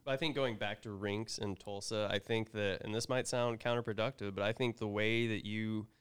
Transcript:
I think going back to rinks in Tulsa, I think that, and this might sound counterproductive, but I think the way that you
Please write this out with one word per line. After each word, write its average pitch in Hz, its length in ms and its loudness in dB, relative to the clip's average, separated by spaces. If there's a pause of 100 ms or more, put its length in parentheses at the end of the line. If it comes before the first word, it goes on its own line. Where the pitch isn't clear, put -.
I 135 100 0
think 160 180 0
going 131 220 0
back 104 260 -2
to 110 80 -6
rinks 101 480 -2
in 101 180 -2
Tulsa, 104 520 -2
I 101 100 2
think 113 340 0
that, 101 320 0
and 107 100 -4
this 117 140 0
might 127 180 2
sound 120 320 2
counterproductive, 110 760 0
but 98 80 0
I 107 100 4
think 117 240 0
the 110 100 -2
way 110 400 2
that 107 180 -2
you 110 420 -2 (140)